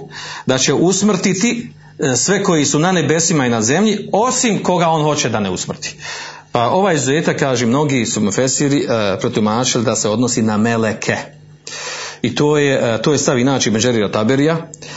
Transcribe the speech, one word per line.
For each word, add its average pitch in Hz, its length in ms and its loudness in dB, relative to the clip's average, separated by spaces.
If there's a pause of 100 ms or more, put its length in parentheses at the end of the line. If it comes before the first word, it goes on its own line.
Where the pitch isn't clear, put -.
(460)
da 131 120 2
će 139 160 2
usmrtiti, 190 1000 0 (260)
e, 127 180 0
sve 190 260 0
koji 170 220 2
su 147 140 0
na 175 140 2
nebesima 156 540 2
i 120 40 2
na 113 120 0
zemlji, 180 500 0
osim 220 500 0
koga 175 260 2
on 160 140 2
hoće 147 260 0
da 113 120 -2
ne 98 100 -2
usmrti. - 460 -8 (560)
Pa 120 180 2
ovaj 185 240 2
izuzetak, 147 440 0
kaže, 127 280 0
mnogi 135 400 2
su - 140 -4
mufesiri, 135 640 0
e, 104 360 0
protumačili 117 640 0
da 110 120 0
se 110 120 -2
odnosi 117 340 0
na 110 140 0
meleke. 110 600 0 (1080)
I 120 120 -2
to 147 240 2
je, 135 360 2
e, 110 80 -4
to 156 100 2
je 135 60 2
stav 135 200 2
inače 123 320 2
Ibn 107 80 0
Đerira 110 340 0
Taberija, 139 580 0 (260)